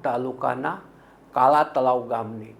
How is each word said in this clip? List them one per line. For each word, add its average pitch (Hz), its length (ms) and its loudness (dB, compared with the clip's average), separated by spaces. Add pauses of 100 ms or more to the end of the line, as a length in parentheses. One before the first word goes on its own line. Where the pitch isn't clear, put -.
તાલુકાના 127 760 -4 (520)
કાળા 131 300 6
તળાવ 127 440 0
ગામની. 110 520 -8